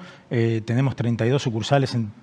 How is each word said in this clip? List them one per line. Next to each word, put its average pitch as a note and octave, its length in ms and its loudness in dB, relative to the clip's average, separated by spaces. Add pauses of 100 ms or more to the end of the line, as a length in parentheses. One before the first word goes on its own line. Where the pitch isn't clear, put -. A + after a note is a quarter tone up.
(320)
eh, A2+ 340 0
tenemos B2+ 300 0
treinta A2+ 280 0
y A#2 60 2
dos C3+ 140 0
sucursales B2+ 500 2
en A2+ 180 -2 (120)